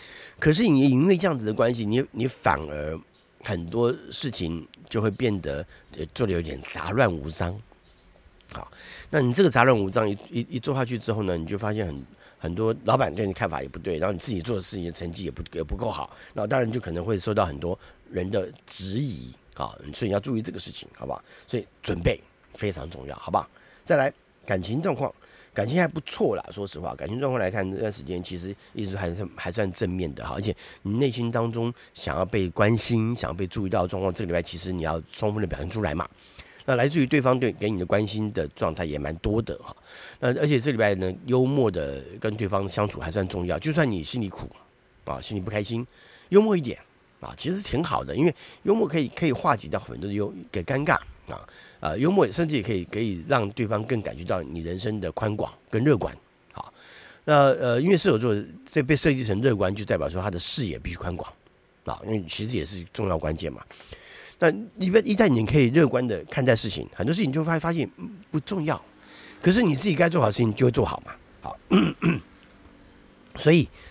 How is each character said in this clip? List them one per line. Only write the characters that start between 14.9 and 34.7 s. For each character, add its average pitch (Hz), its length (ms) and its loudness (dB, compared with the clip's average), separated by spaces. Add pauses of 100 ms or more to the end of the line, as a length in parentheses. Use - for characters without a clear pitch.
成 85 200 -8
绩 98 120 -8
也 78 80 -6
不， 58 100 -12 (120)
也 82 100 -4
不 78 120 -4
够 110 140 -4
好， - 260 -8 (180)
那 104 120 -2
当 127 140 0
然 117 120 0
就 - 80 -4
可 - 120 -8
能 85 120 -4
会 104 140 -2
受 104 160 -4
到 101 140 4
很 73 120 -8
多 85 180 -4 (340)
人 92 180 -4
的 98 180 -2 (200)
质 95 320 -6
疑 78 340 -6 (220)
啊， 57 180 -8 (180)
所 - 140 -4
以 104 40 -2
你 95 40 0
要 101 60 2
注 120 180 -4
意 110 60 -2
这 - 80 -8
个 92 80 -12
事 - 100 -12
情， - 240 -14
好 64 140 -12
不 67 40 -6
好？ - 80 -6 (280)
所 123 120 -4
以 98 60 -8 (160)
准 85 180 -4
备 87 220 0 (320)
非 104 180 -4
常 80 200 -10
重 67 160 -14
要， 71 80 -10
好 - 160 -10
不 98 80 0
好？ 80 100 -6 (340)
再 170 120 2
来， 139 180 2 (320)
感 95 160 0
情 107 180 -4
状 175 140 0
况。 127 180 -4 (440)
感 104 100 0
情 139 140 2
还 175 80 4
不 151 140 -6
错 - 340 0
啦， - 160 -6
说 101 160 -6
实 78 100 -10
话， 78 160 -6
感 67 140 -8
情 107 100 -4
状 135 140 0
况 127 80 0
来 92 100 0
看， 98 220 -2
这 95 60 -6
段 110 120 -2
时 85 140 -8
间 87 180 -6
其 90 160 -8
实 92 160 -8 (200)
一 110 120 -4
直 98 120 -6
还 92 120 -2
是， 95 160 -6 (120)
还 - 120 -6
算 95 220 -2
正 92 180 -2
面 90 240 -2
的 - 140 -10
哈， 65 80 -6
而 92 60 -4
且 104 120 -2 (280)
你 101 160 -2
内 135 120 2
心 117 220 -2
当 117 180 0
中 117 240 -2 (200)
想 - 240 -4
要 92 80 2
被 95 240 0
关 107 280 4
心、 113 380 0
想 - 140 -4
要 67 40 -4
被 92 140 -4
注 101 180 -4
意 92 40 -2
到 95 140 2
的 90 40 0
状 92 140 -4
况， 95 120 0
这 101 120 -6
个 - 20 -6
礼 85 60 -2
拜 87 80 2
其 87 160 -8
实 92 160 -6